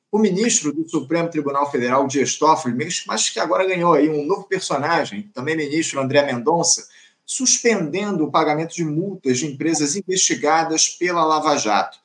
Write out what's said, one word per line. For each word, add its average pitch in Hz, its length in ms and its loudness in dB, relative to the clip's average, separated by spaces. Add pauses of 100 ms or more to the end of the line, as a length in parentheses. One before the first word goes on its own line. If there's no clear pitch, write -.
(120)
o 208 60 2
ministro 196 560 2
do 160 160 -4
Supremo 160 400 -2
Tribunal 139 400 -2
Federal, 131 380 0
Dias 131 280 0
Toffoli, 151 400 2
mas, 156 300 -4
mas 208 240 -2
que 220 100 -6
agora 185 280 2
ganhou 175 260 2
aí 151 160 4
um 147 160 -2
novo 196 220 -4
personagem, 156 880 -2
também 143 200 -4
ministro 147 460 -4
André 139 240 2
Mendonça, 135 600 0 (360)
suspendendo 196 1000 0
o 131 80 -4
pagamento 160 420 0
de 175 100 -4
multas 156 540 -2
de 143 80 -4
empresas 147 500 -2
investigadas 160 960 0
pela 175 340 0
Lava 156 340 2
Jato? 104 480 0